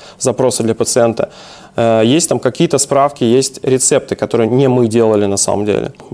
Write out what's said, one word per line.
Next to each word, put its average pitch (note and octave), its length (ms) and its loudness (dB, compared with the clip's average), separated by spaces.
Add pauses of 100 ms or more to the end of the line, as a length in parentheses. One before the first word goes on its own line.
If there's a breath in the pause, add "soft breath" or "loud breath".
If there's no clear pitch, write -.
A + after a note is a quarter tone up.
(180 loud breath)
запросы B2+ 440 -2
для A2+ 120 0
пациента. A#2 560 0 (440 loud breath)
Э, A2+ 300 2
есть C#3+ 240 2
там B2+ 100 2
какие-то C#3 400 0
справки, C#3 460 0
есть B2 400 0
рецепты, C3 500 0
которые A2+ 340 -2
не C3 200 2
мы B2 180 2
делали A2 400 2
на G2 100 -2
самом G2 300 -2
деле. - 260 -2 (200)